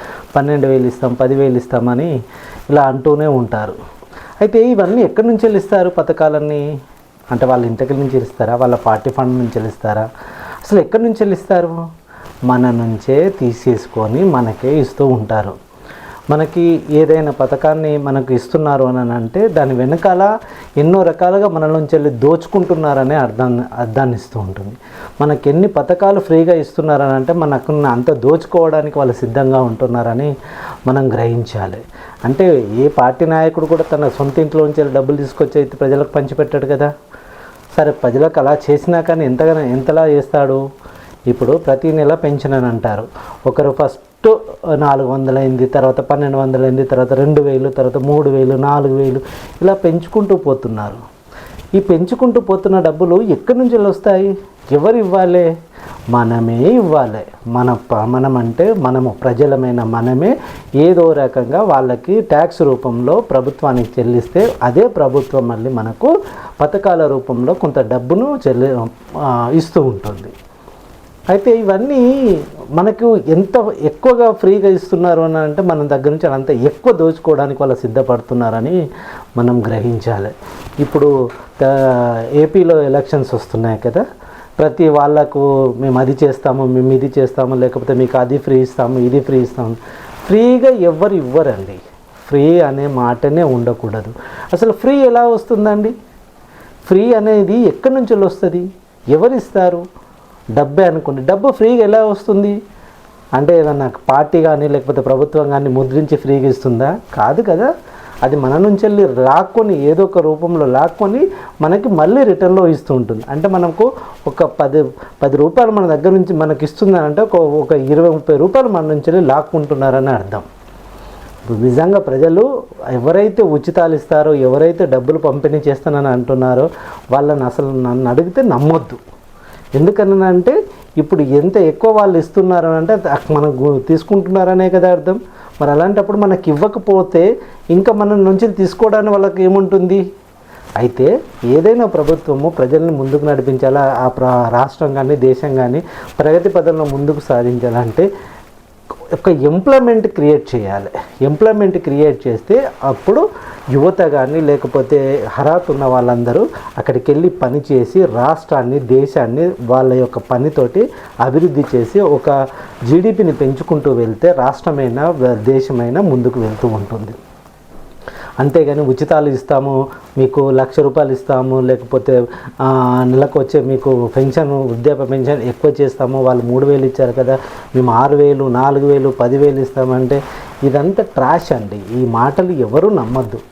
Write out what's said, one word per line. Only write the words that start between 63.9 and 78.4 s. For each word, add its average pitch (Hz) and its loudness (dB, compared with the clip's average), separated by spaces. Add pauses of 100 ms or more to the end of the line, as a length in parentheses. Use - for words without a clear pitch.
చెల్లిస్తే 123 0
అదే 139 2
ప్రభుత్వం 135 -2
మళ్ళీ 117 -6
మనకు 123 0 (400)
పథకాల 170 0
రూపంలో 131 -2
కొంత 151 -2
డబ్బును 139 -2
చెల్లి-, 123 0 (300)
ఆ, 123 -2
ఇస్తూ 165 0
ఉంటుంది. 104 -6 (960)
అయితే 202 2
ఇవన్నీ 240 2 (340)
మనకు 214 2
ఎంత 190 0 (100)
ఎక్కువగా 233 2
ఫ్రీగా 202 2
ఇస్తున్నారు 175 2
అని 160 0
అంటే 151 -2
మన 156 0
దగ్గర 143 0
నుంచి 156 0
అంత 135 -4
ఎక్కువ 147 0
దోచుకోవడానికి 156 0
వాళ్ళు 131 0
సిద్ధపడుతున్నారని 123 -2 (480)